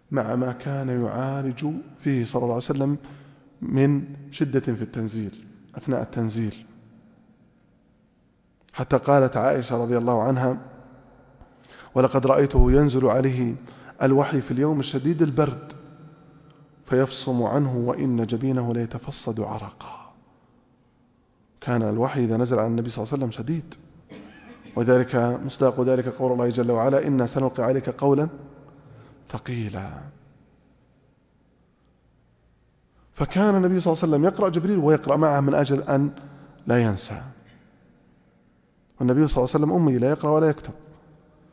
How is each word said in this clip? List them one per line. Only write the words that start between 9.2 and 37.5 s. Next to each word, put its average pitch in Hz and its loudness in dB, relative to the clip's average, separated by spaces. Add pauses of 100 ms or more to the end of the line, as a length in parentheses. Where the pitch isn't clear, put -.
عائشة 123 0
رضي 120 0
الله 117 2
عنها: 131 0 (1400)
"ولقد 127 2
رأيته 135 6
ينزل 131 4
عليه 123 0 (460)
الوحي 135 2
في - -6
اليوم 143 0
الشديد 143 -2
البرد 143 0 (1120)
فيفصم 131 0
عنه 131 0
وإن 120 -2
جبينه 120 -2
ليتفصد 117 -6
عرقا". 104 -10 (1500)
كان 120 -2
الوحي 117 0
إذا 113 0
نزل 123 0
على 110 0
النبي 117 -2
صلى 110 -8
الله 113 -8
عليه 135 -2
وسلم 117 -8
شديد، 156 -6 (1000)
وذلك 123 4 (300)
مصداق 131 0
ذلك 127 2
قول 127 -2
الله 123 0
جل 120 0
وعلا: 135 2
"إنا 131 2
سنلقي 127 -2
عليك 131 0
قولا 143 2 (960)
ثقيلا". 104 -10 (3250)
فكان 196 2
النبي 185 2
صلى 165 2
الله 160 -6
عليه 160 2
وسلم 147 4
يقرأ 190 2
جبريل 180 0
ويقرأ 151 4
معه 147 4
من 139 2
أجل 139 2
أن 139 0 (560)
لا 120 4
ينسى. 104 -4 (1800)